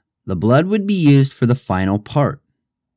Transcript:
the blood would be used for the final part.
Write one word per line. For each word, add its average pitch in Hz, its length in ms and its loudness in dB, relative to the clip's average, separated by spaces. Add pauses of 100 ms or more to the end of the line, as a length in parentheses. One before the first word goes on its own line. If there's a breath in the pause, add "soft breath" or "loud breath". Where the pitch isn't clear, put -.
(240)
the 95 100 -8
blood 117 300 2
would 202 220 -4
be 202 80 -2
used 143 360 4
for - 140 -6
the 120 100 2
final 95 440 -2
part. 104 420 -4 (560)